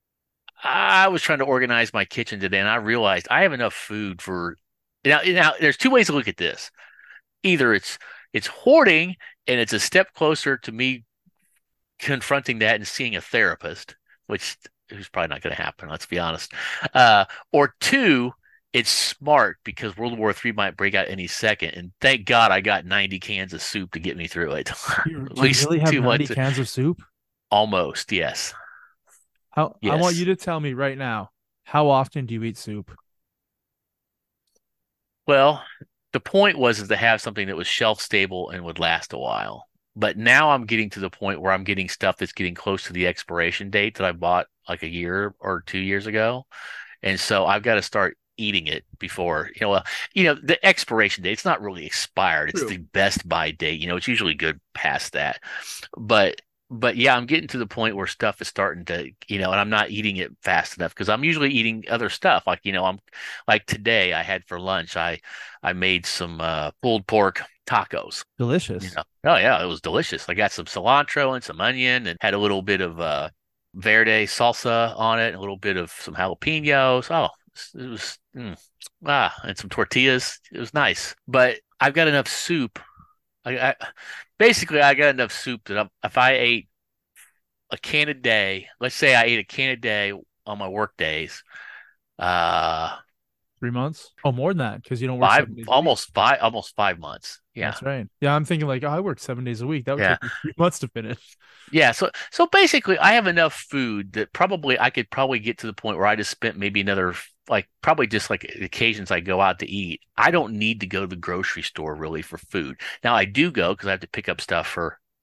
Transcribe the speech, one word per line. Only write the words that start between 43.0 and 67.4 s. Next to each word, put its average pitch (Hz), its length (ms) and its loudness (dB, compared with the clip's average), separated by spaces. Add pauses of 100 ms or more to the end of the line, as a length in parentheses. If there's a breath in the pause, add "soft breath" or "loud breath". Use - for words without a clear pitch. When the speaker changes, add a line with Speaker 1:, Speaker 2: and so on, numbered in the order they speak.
Speaker 1:
expiration 87 640 -4
date 104 260 0
that 95 100 -2
I 90 60 0
bought, 85 340 0 (220)
like, 85 140 -8
a 85 60 -8
year 90 500 -6
or 92 240 -4
two - 160 -8
years 98 280 -4
ago. 110 400 -2 (560 loud breath)
And 95 180 -2
so 98 260 2
I've 104 180 2
gotta 110 180 2
start - 360 -2 (200)
eating 101 300 -2
it 78 160 -6 (140)
before, 87 560 -4
you - 80 -6
know, 104 80 0
well, 98 140 0 (300 loud breath)
you 190 100 4
know, 151 100 4
the 147 320 -2
expiration 110 580 2
date, 95 80 -2
it's - 120 -6
not 156 180 0
really 90 240 -10
expired. 80 640 0
It's 151 140 -4
Speaker 2:
True. - 20 -6
Speaker 1:
the 101 120 -6
best 95 500 -2
by 82 240 0
date. 80 280 -4
You 85 80 -8
know, 87 80 -2
it's 92 120 -6
usually 110 260 0
good 78 260 -4 (140)
past - 400 -4
that. 71 260 -4 (560 loud breath)
But, 107 440 2 (300)
but 117 260 -2
yeah, 127 200 4
I'm 120 100 -2
getting 156 220 -2
to 131 100 -8
the 113 80 -4
point 110 300 -2
where 95 100 -4
stuff - 340 -4
is - 80 -10
starting 90 380 -4
to, 85 240 -6 (180)
you 101 100 -4
know, 92 140 -2
and 101 80 2
I'm 104 100 0
not 107 200 2
eating 104 260 -4
it 87 160 -8 (100)
fast 87 340 0
enough, 85 180 -4
'cause 95 140 -8
I'm 113 160 0
usually 151 260 0
eating 113 380 -2
other 117 220 -2
stuff. - 360 0
Like, - 180 0
you 98 80 -4
know, 92 120 0
I'm, 95 140 0 (500 loud breath)
like, 107 180 2
today 104 460 0
I 82 100 -2
had 92 240 -6
for 90 140 -10
lunch, 92 360 -4
I, 82 240 -4 (420 loud breath)
I 92 100 0
made 92 340 0
some, 85 340 -8
uh, 78 300 -2 (120)
pulled 113 240 0
pork 104 360 2 (240)